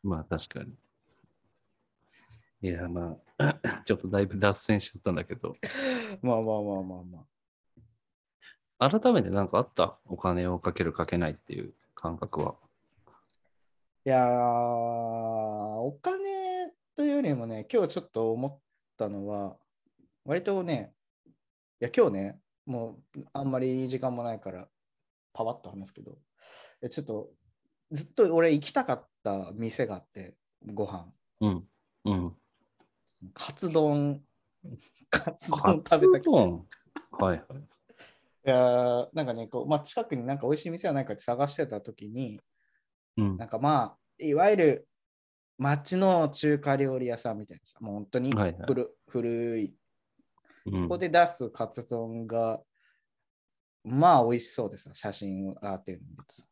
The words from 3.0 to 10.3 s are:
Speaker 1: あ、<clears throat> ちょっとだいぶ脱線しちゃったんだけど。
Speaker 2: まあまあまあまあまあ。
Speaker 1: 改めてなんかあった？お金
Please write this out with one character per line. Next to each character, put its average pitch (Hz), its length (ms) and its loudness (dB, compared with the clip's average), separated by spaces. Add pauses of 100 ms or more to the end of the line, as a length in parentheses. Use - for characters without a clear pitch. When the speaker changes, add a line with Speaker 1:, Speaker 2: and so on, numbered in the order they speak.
Speaker 1:
あ、 143 240 2
<clears throat> - 240 -6
ち - 80 2
ょ - 20 6
っ - 20 -10
と 92 100 -8
だ 98 140 2
い 101 40 4
ぶ 98 140 -6
脱 101 140 6
線 104 260 2
し - 120 -6
ち - 40 -20
ゃ - 40 -14
っ - 20 -18
た 95 100 0
ん 85 40 0
だ 85 80 -2
け - 120 -8
ど。 - 200 -8 (680)
Speaker 2:
ま 123 140 2
あ 113 60 0
ま 110 140 0
あ 104 60 -2
ま 101 180 -4
あ 95 40 -6
ま 92 160 -8
あ 90 40 -14
ま 87 220 -18 (1500)
あ。 135 100 6 (100)
Speaker 1:
改 240 140 6
め 156 80 6
て 92 80 0
な 98 140 2
ん 90 40 0
か 104 120 4
あ - 20 4
っ - 120 -2
た？ - 320 0
お 92 120 -10
金 90 300 0